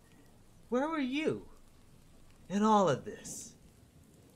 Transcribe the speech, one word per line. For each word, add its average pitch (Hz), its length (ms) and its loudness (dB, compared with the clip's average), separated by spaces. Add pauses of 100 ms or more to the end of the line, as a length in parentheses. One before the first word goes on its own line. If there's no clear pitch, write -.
(680)
Where 254 180 0
were 320 120 -4
you 254 440 -2 (1040)
in 202 140 0
all 208 260 6
of 131 160 0
this? - 480 -14 (840)